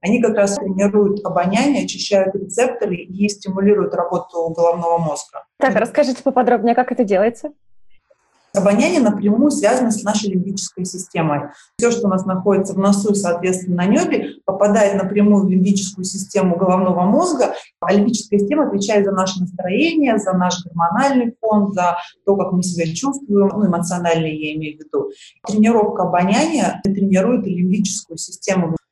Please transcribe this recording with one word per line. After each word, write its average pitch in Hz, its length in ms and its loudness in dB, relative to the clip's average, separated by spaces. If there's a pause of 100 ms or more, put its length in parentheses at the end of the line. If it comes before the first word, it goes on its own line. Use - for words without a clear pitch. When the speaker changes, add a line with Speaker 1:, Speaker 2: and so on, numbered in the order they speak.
Speaker 1:
Они 226 220 0
как 214 140 2
раз 202 180 2
тренируют 202 680 0
обоняние, 190 640 0
очищают 190 500 0
рецепторы 208 580 -2
и 190 340 -4
стимулируют 196 640 0
работу 170 580 -4
головного 170 480 2
мозга. 151 440 -6 (160)
Speaker 2:
Так, 262 160 2
расскажите 247 480 0
поподробнее, 240 540 2
как 247 160 0
это 247 100 -2
делается? 214 480 0 (1040)
Speaker 1:
Обоняние 220 460 2
напрямую 208 500 2
связано 226 400 2
с 202 120 -4
нашей 208 260 -2
лимбической 185 560 -4
системой. 160 640 -4 (300)
Все, 233 120 2
что 226 160 -2
у 196 40 2
нас 190 160 -2
находится 190 480 0
в 190 40 -4
носу 202 340 2
и, - 20 2
соответственно, 185 640 -2
на 175 100 0
небе, 294 460 0 (120)
попадает 196 580 2
напрямую 202 440 2
в - 20 2
лимбическую 190 560 0
систему 185 520 -2
головного 185 500 2
мозга. 277 480 0 (260)
А - 140 0
лимбическая 208 440 0
система 277 280 0
отвечает 202 400 0
за 196 60 -2
наше 190 280 -2
настроение, 233 760 0
за 190 160 -2
наш 180 320 0
гормональный 240 760 0
фон, 208 320 0
за 175 240 0 (300)
то, 196 100 2
как 190 160 -2
мы 180 100 0
себя 170 220 -4 (100)
чувствуем, 202 600 0
ну, 208 140 0
эмоционально 170 580 0
я 156 280 -6
имею 151 220 -8
в - 80 -20
виду. - 280 -6 (340)
Тренировка 214 560 2
обоняния 196 840 0
тренирует 196 640 2
и 180 80 -4
лимбическую 180 640 -2
систему. 175 580 -2 (160)